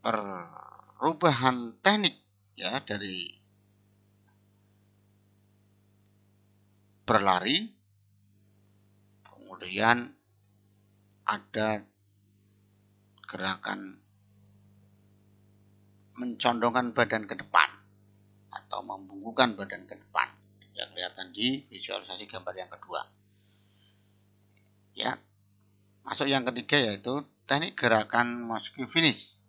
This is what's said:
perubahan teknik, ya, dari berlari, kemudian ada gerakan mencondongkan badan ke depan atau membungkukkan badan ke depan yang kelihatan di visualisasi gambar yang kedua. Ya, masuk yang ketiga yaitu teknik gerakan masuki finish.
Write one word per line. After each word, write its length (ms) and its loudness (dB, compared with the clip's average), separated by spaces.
perubahan 1800 0
teknik, 400 4
ya, 320 -4
dari 480 -8
berlari, 640 2
kemudian 840 0
ada 600 -2
gerakan 800 -8
mencondongkan 760 2
badan 380 0
ke 80 -8
depan 320 6
atau 320 -10
membungkukkan 720 -2
badan 320 -12
ke 100 -16
depan 320 -2
yang 160 -12
kelihatan 400 -10
di 400 -2
visualisasi 560 -12
gambar 320 -12
yang 160 -12
kedua. 320 -10
Ya, 240 -4
masuk 240 -4
yang 160 2
ketiga 400 2
yaitu 400 -2
teknik 320 0
gerakan 720 2
masuki 400 -8
finish. 480 2